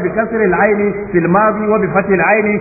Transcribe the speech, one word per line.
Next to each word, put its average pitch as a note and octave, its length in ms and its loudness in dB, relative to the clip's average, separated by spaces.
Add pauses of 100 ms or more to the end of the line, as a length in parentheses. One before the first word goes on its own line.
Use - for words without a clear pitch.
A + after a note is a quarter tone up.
بكسر G#3+ 440 -2
العين G3+ 360 2 (260)
في F3 120 0
الماضي G#3 500 0
وبفتح G3 400 0
العين G3 380 2 (140)